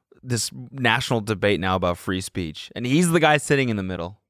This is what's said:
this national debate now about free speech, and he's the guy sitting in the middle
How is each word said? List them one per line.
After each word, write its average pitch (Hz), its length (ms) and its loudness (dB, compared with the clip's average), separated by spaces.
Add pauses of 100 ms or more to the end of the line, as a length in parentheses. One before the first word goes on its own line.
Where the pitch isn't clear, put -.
(220)
this 120 280 -4 (200)
national 120 500 0
debate 101 400 0
now 92 160 0
about 87 220 0
free 92 220 -4
speech, - 540 -8
and 117 120 -6
he's 165 240 4
the 165 100 4
guy 151 160 6
sitting 139 320 2
in 110 80 0
the 98 60 -2
middle 92 480 -8